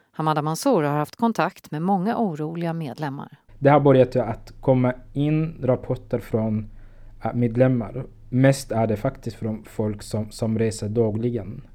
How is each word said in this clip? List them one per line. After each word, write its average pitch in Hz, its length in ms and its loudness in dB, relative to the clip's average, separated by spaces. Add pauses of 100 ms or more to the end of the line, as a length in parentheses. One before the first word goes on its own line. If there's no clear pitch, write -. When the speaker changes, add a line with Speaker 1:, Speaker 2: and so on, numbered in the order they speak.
(160)
Speaker 1:
Hamada 151 260 0
Mansour 160 420 2
har 147 140 0
haft 151 180 -2
kontakt 220 560 -2
med 147 100 -4
många 190 360 0
oroliga 165 560 -4
medlemmar. 147 640 -8 (220)
Speaker 2:
Det 139 100 4
har 147 100 8
börjat 135 360 6
att 113 460 -4
komma 127 320 4 (200)
in 156 480 0
rapporter 127 580 -2
från, 110 500 -2 (540)
eh, 113 100 -4
medlemmar. 120 720 2 (240)
Mest 135 420 2
är 113 160 2
det 110 80 0
faktiskt 120 400 -4
från 110 280 -6
folk 107 380 -4
som, 107 300 -6
som 110 280 -2
reser 110 300 -2
dagligen 110 720 -2 (140)